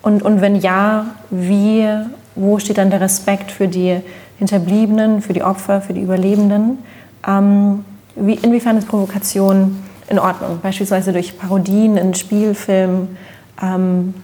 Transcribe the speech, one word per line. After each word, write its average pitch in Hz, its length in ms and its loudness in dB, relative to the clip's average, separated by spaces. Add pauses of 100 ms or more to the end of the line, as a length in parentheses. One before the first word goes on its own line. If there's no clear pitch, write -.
und, 208 220 2
und 202 180 2
wenn 196 160 4
ja, 202 500 0 (240)
wie, 202 560 2 (500)
wo 202 220 2
steht 208 200 -2
dann 196 100 4
der 190 140 2
Respekt 196 500 -2
für 190 160 -2
die 180 320 0 (380)
Hinterbliebenen, 208 840 2
für 196 140 -6
die 170 80 -2
Opfer, 196 400 -2
für 196 100 -8
die 185 80 -4
Überlebenden? 202 800 2 (480)
Ähm, 202 580 2 (320)
wie, 208 180 0
inwiefern 233 440 2
ist 208 80 -2
Provokation 196 960 0 (260)
in 202 120 0
Ordnung? 170 420 -4
Beispielsweise 190 500 -2
durch 175 240 -4
Parodien 196 600 2
in 185 180 0
Spielfilmen, 190 1000 0 (440)
ähm, 185 640 -2